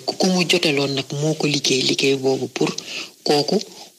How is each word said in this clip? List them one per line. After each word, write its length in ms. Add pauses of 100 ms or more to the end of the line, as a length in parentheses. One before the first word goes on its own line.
ku 220
mu 200
joteloon 460
nag 120 (160)
moo 120
ko 140
liggéey 360
liggéey 320
boobu 320
pour 260 (500)
kooku 360 (400)